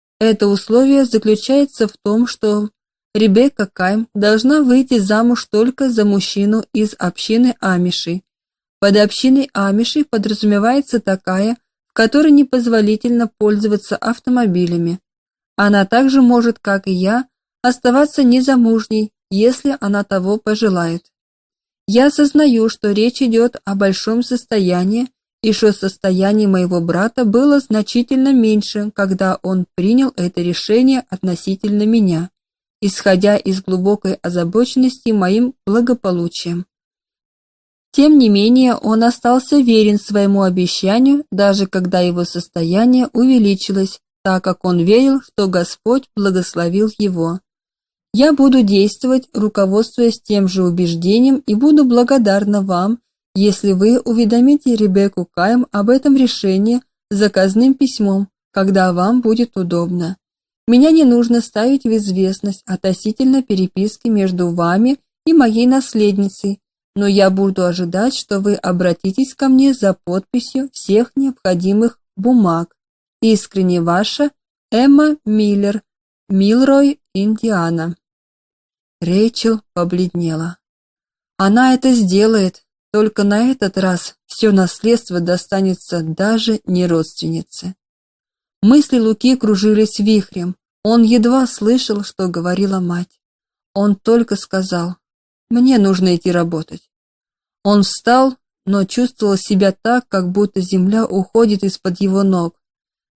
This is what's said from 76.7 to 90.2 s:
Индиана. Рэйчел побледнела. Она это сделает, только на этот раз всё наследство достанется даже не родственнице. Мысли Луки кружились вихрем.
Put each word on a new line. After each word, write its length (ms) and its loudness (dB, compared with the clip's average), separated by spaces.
Индиана. 800 -2
Рэйчел 600 0
побледнела. 840 -4
Она 360 4
это 180 2
сделает, 720 0
только 320 0
на 260 2
этот 280 -4
раз 380 -4
всё 260 0
наследство 680 0
достанется 800 -4
даже 640 -2
не 200 0
родственнице. 880 -6
Мысли 360 2
Луки 380 0
кружились 640 0
вихрем. 560 -2